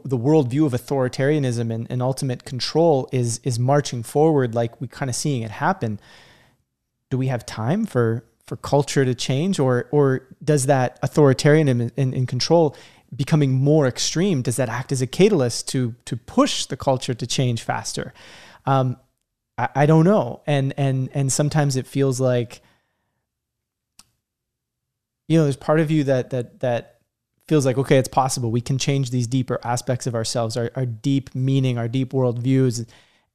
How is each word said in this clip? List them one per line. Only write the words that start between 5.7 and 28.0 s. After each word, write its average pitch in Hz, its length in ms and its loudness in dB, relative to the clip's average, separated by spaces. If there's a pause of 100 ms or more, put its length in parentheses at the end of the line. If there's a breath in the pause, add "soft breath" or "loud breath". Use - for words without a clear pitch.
do 131 80 -2
we 131 100 -2
have 123 180 -6
time 160 400 -4
for, 117 380 0 (220)
for - 100 -10
culture - 480 0
to 127 100 0
change? 156 440 -2
Or, 127 320 0
or 135 360 2 (160)
does 135 240 0
that 131 360 0
authoritarianism 139 800 4
and, 117 160 -4
and, 131 160 -2
and 127 140 -2
control 151 480 2 (380 loud breath)
becoming 143 380 2
more 143 340 4
extreme, 151 560 0
does 120 140 -2
that 127 140 -2
act 120 220 -6
as 131 100 -2
a 127 40 0
catalyst 165 640 2
to, 123 260 -2 (120)
to 131 100 -6
push - 500 0
the 139 100 -10
culture 131 380 -2
to 117 120 -8
change 123 360 -2
faster? - 520 -8 (520 loud breath)
Um, 131 300 0 (640)
I, 120 160 -2
I 147 120 4
don't 160 180 6
know. 160 420 2
And, 139 320 0
and, 135 360 -2
and 135 180 0
sometimes 147 440 0
it 127 100 -4
feels 135 340 -2
like, 123 420 -2 (2750)
you 160 120 2
know, 156 60 4
there's 139 120 0
part 160 240 0
of 151 100 0
you 156 140 2
that, 131 260 0
that, 123 300 -8
that 120 400 -4 (480)
feels 151 180 2
like, 127 120 2
okay, 135 200 4
it's 127 100 2